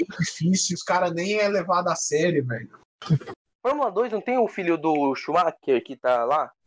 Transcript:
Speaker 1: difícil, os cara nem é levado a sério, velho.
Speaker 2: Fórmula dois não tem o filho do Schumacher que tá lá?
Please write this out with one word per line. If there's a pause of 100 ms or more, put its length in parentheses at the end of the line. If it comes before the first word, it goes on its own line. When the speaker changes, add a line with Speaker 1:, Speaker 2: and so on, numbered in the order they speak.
(180)
Speaker 1:
difícil,
os
cara
nem
é
levado
a
sério,
velho. (920)
Speaker 2:
Fórmula
dois
não
tem
o
filho
do
Schumacher
que
tá
lá? (160)